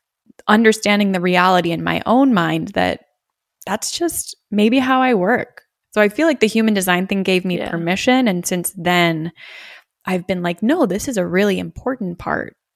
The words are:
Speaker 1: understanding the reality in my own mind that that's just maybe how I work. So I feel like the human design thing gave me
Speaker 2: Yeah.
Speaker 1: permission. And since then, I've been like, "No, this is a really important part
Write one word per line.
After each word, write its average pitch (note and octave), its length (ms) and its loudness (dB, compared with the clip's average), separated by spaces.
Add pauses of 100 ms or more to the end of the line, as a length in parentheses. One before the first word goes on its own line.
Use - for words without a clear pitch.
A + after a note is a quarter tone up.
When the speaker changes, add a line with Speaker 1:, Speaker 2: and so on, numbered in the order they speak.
(480)
Speaker 1:
understanding G#3 640 2
the F3+ 100 -2
reality F3+ 500 2
in E3 120 -4
my E3+ 220 -2
own C4 280 4
mind E3 360 0
that F#3 320 -2 (640)
that's G3 320 -6
just - 380 -6 (160)
maybe G#3+ 280 2
how C4 220 2
I C4 120 2
work. F#3 480 -2 (320)
So G#3+ 80 2
I G#3 80 4
feel D4+ 180 0
like D4+ 120 0
the A3 80 4
human A3 260 0
design F#3 340 0
thing F#3+ 160 -2
gave F#3 220 0
me F3+ 140 -2
Speaker 2:
Yeah. - 100 -6
Speaker 1:
permission. G3 580 0
And F3+ 180 -2
since F3+ 300 -4
then, E3+ 560 0 (760)
I've F#3 220 -4
been F3+ 140 -4
like, F3 200 -4
"No, C#4+ 240 2
this G3 220 -4
is A#3+ 100 -4
a F3+ 80 0
really F#3 340 0
important F3+ 600 -8
part - 380 -6 (180)